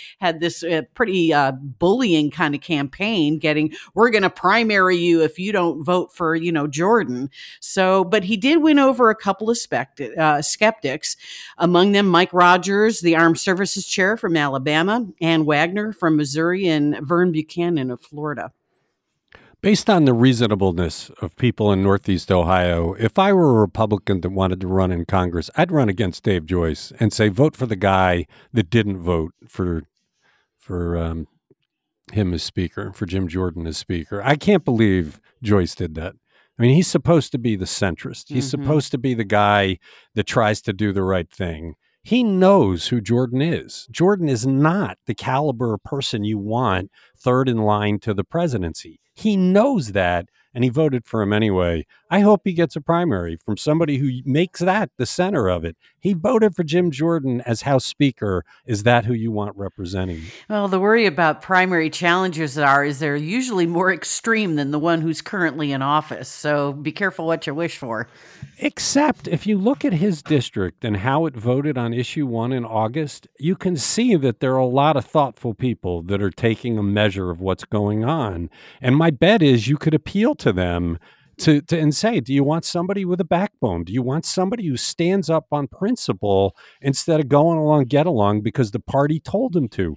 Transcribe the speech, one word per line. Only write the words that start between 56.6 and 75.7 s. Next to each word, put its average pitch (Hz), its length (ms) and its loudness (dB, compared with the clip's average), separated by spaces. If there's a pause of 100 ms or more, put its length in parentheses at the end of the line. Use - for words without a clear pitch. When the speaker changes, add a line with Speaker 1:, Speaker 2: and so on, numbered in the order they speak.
Speaker 2:
Jim 170 260 0
Jordan 139 520 -2
as 117 200 -4
House 135 220 0
Speaker. 107 600 -2 (220)
Is 104 160 -4
that 120 220 4
who 120 80 -2
you 113 180 -4
want 104 260 -6
representing? 92 640 -6 (260)
Speaker 1:
Well, 208 180 -2
the 190 140 0
worry 214 260 4
about 156 340 0
primary 185 480 0
challenges 170 720 -2
are, 139 260 4
is 143 140 -4
they're 147 160 -2
usually 190 520 -2
more 175 260 0
extreme 196 640 -2
than 143 160 -2
the 151 80 -2
one 165 220 0
who's 160 180 -4
currently 151 500 -4
in 135 120 -4
office. 139 460 -4
So 143 440 -2
be 147 180 -8
careful 180 360 -6
what 165 200 -4
you 139 80 -6
wish 165 220 -6
for. 113 320 -8 (500)
Speaker 2:
Except - 720 -2
if 175 180 -4
you 214 100 2
look 240 280 0
at 262 80 2
his 170 280 0
district 113 640 -2
and 104 120 -2
how 135 300 0
it 139 100 -6
voted 127 420 -2
on 117 160 -4
issue 131 320 -4
one 117 260 -2
in 123 120 -4
August, 113 640 -4 (100)
you 170 160 0
can 180 220 -4
see 220 400 0
that 135 240 0
there 131 140 0
are - 20 2
a 131 100 2
lot 139 300 2
of 127 80 -2
thoughtful 127 500 -2
people 90 500 -4